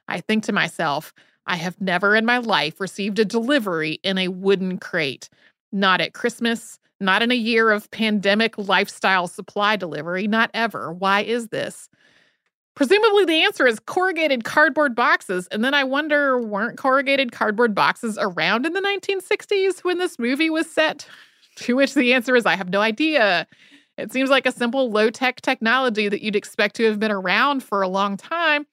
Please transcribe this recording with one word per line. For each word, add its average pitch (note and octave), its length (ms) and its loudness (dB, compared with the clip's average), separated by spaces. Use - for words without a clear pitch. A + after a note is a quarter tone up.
I - 120 -6
think G#3+ 260 -2
to A3+ 60 -2
myself, D#3+ 600 -2
'I - 120 -4
have F3 220 -8
never F#3+ 360 2
in A3 100 2
my A#3+ 120 2
life E3+ 420 -2
received G3 400 -4
a A3 40 4
delivery G#3 760 -2
in F#3+ 160 -2
a F#3 80 -2
wooden F#3 520 0
crate. D3+ 500 -6
Not G3 300 2
at - 120 -4
Christmas, - 680 -4
not G3 240 2
in A#3 80 2
a B3 60 2
year A3+ 340 2
of G#3 220 0
pandemic G#3+ 680 0
lifestyle F#3+ 680 0
supply G#3 480 -2
delivery, F3 500 -6
not A3+ 280 0
ever. E3 380 -4
Why F#3+ 280 0
is A3+ 300 -4
this?' - 380 -8
Presumably G4+ 500 4
the D#4+ 180 2
answer F#4+ 240 2
is A3+ 140 2
corrugated D#4+ 640 0
cardboard D4+ 500 2
boxes. A#3+ 540 0
And G#3+ 160 -2
then C#4 100 0
I C#4+ 80 2
wonder, C#4 580 0
weren't A3 380 -6
corrugated C4+ 540 0
cardboard G#3+ 420 0
boxes F#3 460 0
around F#3+ 460 0
in E4 60 -4
the F#4+ 80 -2
nineteen G4 400 -4
sixties G4 600 -2
when F4+ 180 -2
this F4+ 180 -4
movie C4 320 0
was D#4+ 220 -2
set? D#4 340 -2
To - 180 -2
which C4+ 200 2
the B3 200 4
answer C4 220 2
is, A3+ 100 4
'I E3+ 80 2
have F#3 160 -4
no G3 100 0
idea.' A3 680 2
It - 160 -10
seems C4 180 0
like C4+ 160 4
a B3+ 60 0
simple B3 400 -2
low-tech A3 480 0
technology A#3 680 0
that G3+ 140 -4
you'd G#3 140 -2
expect G#3 400 -2
to A#3 80 0
have G#3+ 160 2
been A3 100 0
around G#3+ 540 0
for G3+ 180 -2
a F#3+ 60 0
long G3 280 -2
time. D#4 560 -2